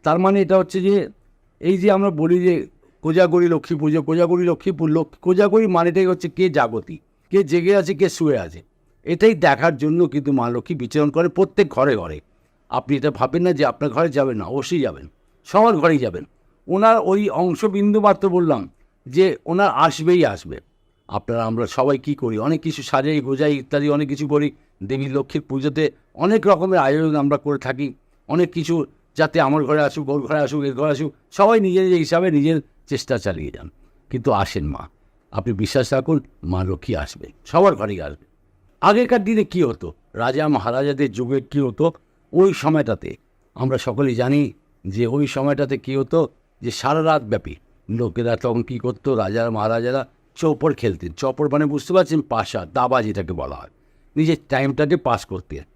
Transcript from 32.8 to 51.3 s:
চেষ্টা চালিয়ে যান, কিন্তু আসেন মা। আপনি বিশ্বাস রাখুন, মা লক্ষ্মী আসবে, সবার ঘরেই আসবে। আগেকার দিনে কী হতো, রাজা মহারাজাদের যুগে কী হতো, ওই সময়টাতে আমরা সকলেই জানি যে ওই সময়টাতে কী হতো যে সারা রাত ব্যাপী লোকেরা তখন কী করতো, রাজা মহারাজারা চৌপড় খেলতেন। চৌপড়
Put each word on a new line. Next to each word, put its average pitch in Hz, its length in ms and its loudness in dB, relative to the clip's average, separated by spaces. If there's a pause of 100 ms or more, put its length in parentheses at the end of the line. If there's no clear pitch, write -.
চেষ্টা 135 320 -4
চালিয়ে 82 320 -6
যান, 80 200 -18 (400)
কিন্তু 127 220 -2
আসেন 98 340 -2
মা। - 220 -8 (440)
আপনি 101 200 -6
বিশ্বাস 107 400 -2
রাখুন, 143 280 0 (240)
মা 92 200 -2
লক্ষ্মী 92 300 -6
আসবে, - 320 -10 (180)
সবার 180 300 2
ঘরেই 104 260 -6
আসবে। 73 240 -12 (560)
আগেকার 220 440 2
দিনে 214 200 0
কী 180 180 -2
হতো, 104 300 -4 (220)
রাজা 131 340 -2
মহারাজাদের 135 640 0
যুগে 123 280 -4
কী 135 200 -4
হতো, 143 320 0 (400)
ওই 185 200 4
সময়টাতে 143 640 -2 (380)
আমরা 131 240 -2
সকলেই 127 360 -2
জানি 131 380 0 (340)
যে 101 200 -2
ওই 139 200 0
সময়টাতে 139 520 -2
কী 135 180 -6
হতো 147 320 0 (320)
যে 120 100 -6
সারা 151 340 -2
রাত 156 180 2
ব্যাপী 107 320 -6 (360)
লোকেরা 117 460 -2
তখন 117 260 -2
কী 123 160 -8
করতো, 123 360 -4
রাজা 113 360 -2
মহারাজারা 117 580 -2 (260)
চৌপড় 156 400 0
খেলতেন। 90 380 -4
চৌপড় 135 360 -4